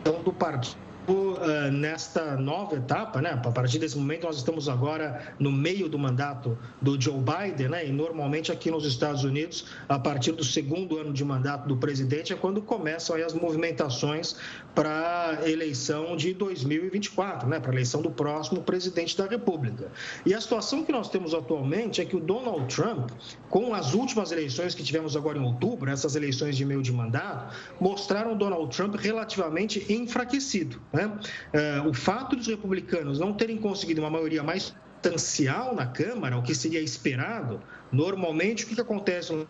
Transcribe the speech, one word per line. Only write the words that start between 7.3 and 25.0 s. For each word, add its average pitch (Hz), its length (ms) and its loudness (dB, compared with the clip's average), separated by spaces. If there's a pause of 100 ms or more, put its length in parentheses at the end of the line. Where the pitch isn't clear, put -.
né? 165 180 -2
E 135 40 -2
normalmente 156 600 0
aqui 160 200 0
nos 156 140 0
Estados 139 380 2
Unidos, 143 440 -2 (200)
a 139 120 2
partir 139 320 2
do 160 120 -2
segundo 156 540 0
ano 156 160 -4
de 135 100 0
mandato 143 440 0
do 135 100 2
presidente 143 560 0
é - 20 -2
quando 196 240 0
começam 170 560 -2
aí 160 60 2
as 165 120 -2
movimentações 160 1000 0 (380)
pra 160 720 2
eleição 156 720 0
de 170 160 0
dois 185 320 -2
mil 156 200 2
e 190 40 -2
vinte 202 160 -2
e - 60 -6
quatro, 170 360 -2
né? 156 120 2
Pra 127 120 -2
eleição 127 300 2
do 165 80 2
próximo 151 520 0
presidente 180 540 0
da 196 100 2
República. 151 640 -2 (360)
E 185 80 6
a 226 80 0
situação 247 420 0
que 320 80 -2
nós 240 160 2
temos 175 260 0
atualmente 156 680 0
é - 40 2
que - 100 -4
o 175 40 2
Donald 180 560 0
Trump, 151 360 0 (360)
com 220 280 4
as 151 180 0
últimas 208 380 2
eleições 165 420 0
que 156 100 -8
tivemos 147 320 0